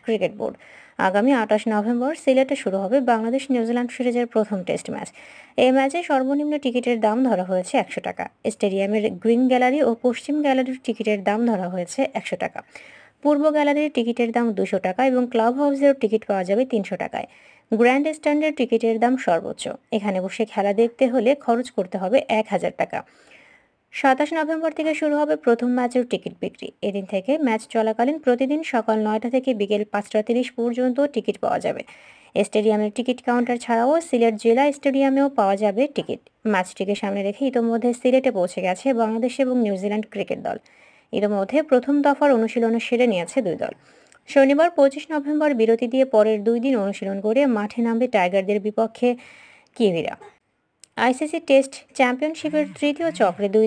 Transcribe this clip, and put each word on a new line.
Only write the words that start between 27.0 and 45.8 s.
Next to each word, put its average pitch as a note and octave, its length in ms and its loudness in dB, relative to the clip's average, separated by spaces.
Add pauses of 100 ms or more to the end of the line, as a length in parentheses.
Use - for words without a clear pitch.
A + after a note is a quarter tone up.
থেকে G3 200 -2 (140)
ম্যাচ A3 160 0 (100)
চলাকালীন A3+ 520 0
প্রতিদিন C4 360 0 (120)
সকাল A3 240 0 (100)
নয়টা A3 240 -2
থেকে C4 240 0
বিকেল G#3 280 -2 (100)
পাঁচটা G#3 300 -2
তিরিশ A#3+ 260 -2 (100)
পর্যন্ত B3 400 -2 (160)
টিকিট G3+ 300 -4
পাওয়া - 200 0
যাবে। - 180 -4 (640)
স্টেডিয়ামের G#3+ 500 2
টিকিট B3 300 -4
কাউন্টার A#3+ 380 0
ছাড়াও A#3+ 280 2 (160)
সিলেট A#3 340 2
জেলা A#3 300 4
স্টেডিয়ামেও C4+ 540 2 (120)
পাওয়া G3 180 2
যাবে G#3 260 0 (140)
টিকিট। - 240 -6 (320)
ম্যাচটিকে F#3+ 500 -2
সামনে G3+ 260 -4
রেখে G#3 220 -6
ইতোমধ্যে A#3 400 0 (100)
সিলেটে C4 380 2
পৌঁছে F3+ 280 -2
গেছে F#3 280 -4
বাংলাদেশ A3+ 380 -2 (120)
এবং B3+ 100 0 (120)
নিউজিল্যান্ড G#3 460 -4
ক্রিকেট - 360 -6
দল। - 100 -6 (540)
ইতোমধ্যে G3+ 500 0
প্রথম C#4 320 2 (120)
দফার C#4+ 320 4
অনুশীলনও A3+ 480 0
সেরে B3 260 2
নিয়েছে F3 340 -4
দুই D3+ 160 -2
দল। - 100 -4 (560)
শনিবার C#4+ 480 4
পঁচিশ C#4 280 4 (100)
নভেম্বর D4+ 360 0 (100)
বিরতি A3+ 320 2